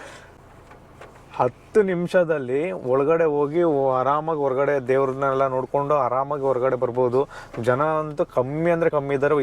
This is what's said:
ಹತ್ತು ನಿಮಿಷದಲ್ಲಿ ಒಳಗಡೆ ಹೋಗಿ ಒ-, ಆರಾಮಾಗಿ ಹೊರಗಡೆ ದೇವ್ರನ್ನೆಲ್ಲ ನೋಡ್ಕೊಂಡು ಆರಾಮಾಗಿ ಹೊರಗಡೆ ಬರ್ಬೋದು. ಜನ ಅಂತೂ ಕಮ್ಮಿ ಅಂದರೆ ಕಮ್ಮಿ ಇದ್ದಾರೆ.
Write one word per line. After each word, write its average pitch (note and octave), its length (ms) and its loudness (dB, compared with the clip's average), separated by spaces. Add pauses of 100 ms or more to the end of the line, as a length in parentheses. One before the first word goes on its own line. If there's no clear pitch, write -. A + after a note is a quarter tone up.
(1400)
ಹತ್ತು - 500 0
ನಿಮಿಷದಲ್ಲಿ E3 720 0 (320)
ಒಳಗಡೆ D3+ 320 2 (100)
ಹೋಗಿ D3 280 0 (160)
ಒ-, C3+ 200 2
ಆರಾಮಾಗಿ D3+ 460 0
ಹೊರಗಡೆ C#3 300 0 (160)
ದೇವ್ರನ್ನೆಲ್ಲ C3+ 640 0
ನೋಡ್ಕೊಂಡು C#3+ 400 -2 (120)
ಆರಾಮಾಗಿ C3+ 420 -4
ಹೊರಗಡೆ C3 360 0
ಬರ್ಬೋದು. B2 360 2 (480)
ಜನ B2+ 140 2 (180)
ಅಂತೂ D3+ 240 -4 (120)
ಕಮ್ಮಿ D3 400 0
ಅಂದರೆ E3 200 2
ಕಮ್ಮಿ C#3+ 220 -2
ಇದ್ದಾರೆ. C#3+ 240 2